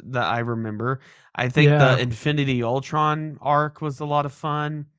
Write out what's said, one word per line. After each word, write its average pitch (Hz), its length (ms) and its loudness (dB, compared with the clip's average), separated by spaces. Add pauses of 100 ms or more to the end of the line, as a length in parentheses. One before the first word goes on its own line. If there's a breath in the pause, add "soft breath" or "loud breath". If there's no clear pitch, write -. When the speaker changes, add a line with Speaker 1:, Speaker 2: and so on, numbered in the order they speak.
Speaker 1:
that 123 220 -2
I 113 140 0
remember. 117 600 -4 (340 soft breath)
I 123 140 -2
think 147 200 6
Speaker 2:
Yeah. 143 260 6
Speaker 1:
the 127 60 0
Infinity 127 640 -2
Ultron 151 800 -2
arc 147 380 0
was 147 200 -6
a 151 60 -6
lot 147 200 0
of 139 80 -8
fun. 151 540 -6 (120)